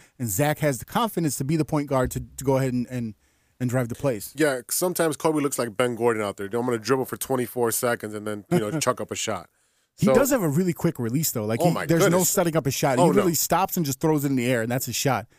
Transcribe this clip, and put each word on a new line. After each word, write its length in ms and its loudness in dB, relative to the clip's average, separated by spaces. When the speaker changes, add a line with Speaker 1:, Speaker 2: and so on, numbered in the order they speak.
Speaker 1:
and 100 -4
Zach 300 0
has 200 0
the 60 -14
confidence 520 -2
to 80 -6
be 120 0
the 80 0
point 240 -2
guard 240 2
to, 80 -6
to 60 -10
go 120 4
ahead 160 0
and, 180 -2
and, 240 -6
and 100 0
drive 180 0
the 60 -8
plays. 400 -2
Speaker 2:
Yeah, 340 0
sometimes 480 0
Kobe 240 0
looks 200 -2
like 160 -4
Ben 180 2
Gordon 300 2
out 140 -4
there. 100 -6
"I'm 20 -16
gonna 120 0
dribble 260 0
for 120 -8
twenty-four 540 -2
seconds 440 -2
and 120 -10
then, 240 -6
you 80 4
know, 140 -2
Speaker 1:
<laughs> 80 -4
Speaker 2:
chuck 200 0
up 120 -8
a 20 -6
shot." 340 -6
Speaker 1:
He 100 2
Speaker 2:
So 80 6
Speaker 1:
does 160 4
have 120 2
a 60 2
really 240 0
quick 260 -2
release, 340 -2
though. 120 -4
Like, 180 -2
Speaker 2:
Oh 60 6
Speaker 1:
he, 20 4
Speaker 2:
my 160 -2
Speaker 1:
there's 140 4
no 80 6
Speaker 2:
goodness. 220 2
Speaker 1:
setting 260 0
up 100 0
a 60 2
shot. 260 0
Speaker 2:
Oh, 60 6
Speaker 1:
He 60 6
Speaker 2:
no. 60 2
Speaker 1:
really 180 4
stops 420 0
and 100 0
just 140 -4
throws 240 2
it 60 0
in 60 0
the 140 0
air, 120 2
and 100 -2
that's 160 -2
a 40 -4
shot. 340 0